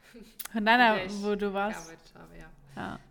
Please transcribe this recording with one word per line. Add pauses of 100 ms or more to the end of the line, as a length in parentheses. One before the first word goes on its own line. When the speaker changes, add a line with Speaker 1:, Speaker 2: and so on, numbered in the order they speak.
(140)
Speaker 1:
<laughs>
Speaker 2:
Von
deiner,
Speaker 1:
In
der
ich
Speaker 2:
wo
du
warst?
Speaker 1:
gearbeitet
habe,
ja. (260)
Speaker 2:
Ja. (100)